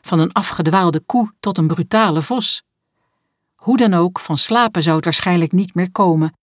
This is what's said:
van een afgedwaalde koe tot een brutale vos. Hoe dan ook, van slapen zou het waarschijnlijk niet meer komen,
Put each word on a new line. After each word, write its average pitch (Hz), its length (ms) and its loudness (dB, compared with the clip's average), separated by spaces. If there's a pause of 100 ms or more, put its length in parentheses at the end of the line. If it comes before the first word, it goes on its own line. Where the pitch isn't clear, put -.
van - 180 -2
een 160 140 2
afgedwaalde 175 680 0
koe 233 400 -2
tot 196 180 -4
een 160 80 2
brutale 170 560 0
vos. - 400 -4 (920)
Hoe 247 200 0
dan 220 180 2
ook, 175 260 0
van 156 160 -4
slapen 220 460 0
zou 156 140 2
het 156 80 -2
waarschijnlijk 170 480 0
niet 185 220 0
meer 180 160 -2
komen, 160 540 0